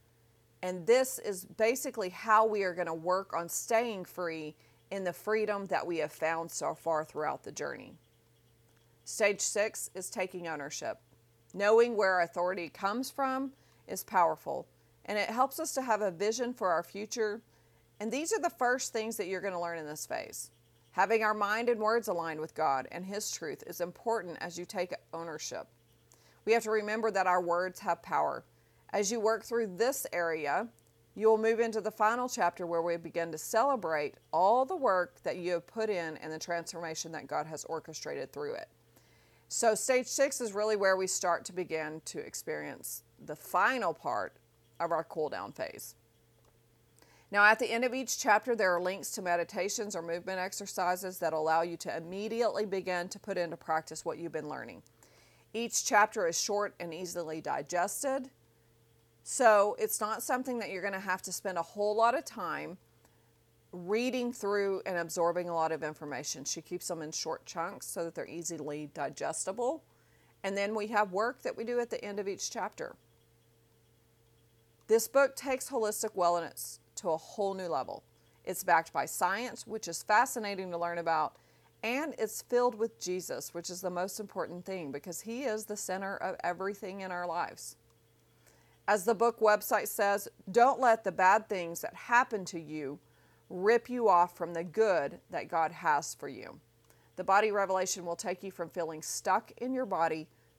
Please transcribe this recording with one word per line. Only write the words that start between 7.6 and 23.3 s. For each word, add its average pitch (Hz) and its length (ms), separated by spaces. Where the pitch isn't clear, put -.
Stage 202 360
six - 540
is 190 160
taking 185 380
ownership. 147 500
Knowing 220 420
where 190 260
authority 175 480
comes 220 420
from 269 400
is 190 160
powerful, 160 640
and 208 120
it 202 120
helps 262 300
us 311 160
to 262 80
have 220 180
a 196 100
vision 226 420
for 202 160
our 170 140
future. 214 560
And 214 120
these 311 220
are 415 80
the 339 80
first 254 420
things 226 260
that 185 100
you're 185 140
gonna 180 200
learn 170 160
in 156 80
this 151 220
phase. - 420
Having 214 320
our 214 120
mind 214 340
and 226 100
words 220 280
aligned 165 340
with 160 140
God 135 360
and 180 140
His 202 260